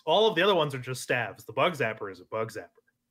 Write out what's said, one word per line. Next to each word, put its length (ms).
All 240
of 80
the 60
other 120
ones 220
are 20
just 240
staves. 420
The 80
bug 200
zapper 400
is 80
a 60
bug 260
zapper. 160